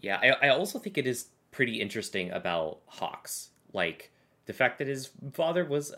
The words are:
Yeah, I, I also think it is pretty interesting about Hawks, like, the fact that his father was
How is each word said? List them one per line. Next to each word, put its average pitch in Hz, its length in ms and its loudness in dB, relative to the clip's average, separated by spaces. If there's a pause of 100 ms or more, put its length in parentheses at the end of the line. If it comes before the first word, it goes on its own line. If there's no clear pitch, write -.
Yeah, 98 220 -2
I, 135 240 6
I - 40 8
also 190 280 2
think - 180 -8
it 131 120 2
is 120 180 -2 (240)
pretty 117 300 0
interesting 101 500 -4
about 85 560 -2
Hawks, - 640 -8 (240)
like, 85 400 -2 (320)
the - 80 -8
fact 127 260 2
that 143 80 -2
his 135 240 -4 (220)
father 170 320 2
was 143 340 -2